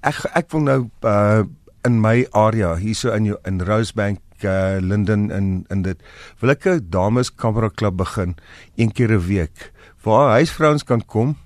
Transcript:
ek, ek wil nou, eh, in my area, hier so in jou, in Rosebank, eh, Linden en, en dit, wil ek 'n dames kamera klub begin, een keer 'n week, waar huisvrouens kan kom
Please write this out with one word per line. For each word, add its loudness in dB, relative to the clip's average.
ek, -4
ek -2
wil 0
nou, 0
eh, 4
in 4
my 2
area, 2
hier -4
so -4
in 0
jou, -2
in -4
Rosebank, -2
eh, 0
Linden 0
en, -2
en -2
dit, -4
wil 0
ek 0
'n 0
dames 0
kamera -2
klub -4
begin, -4
een 0
keer 0
'n 2
week, -4
waar 4
huisvrouens 2
kan 0
kom -2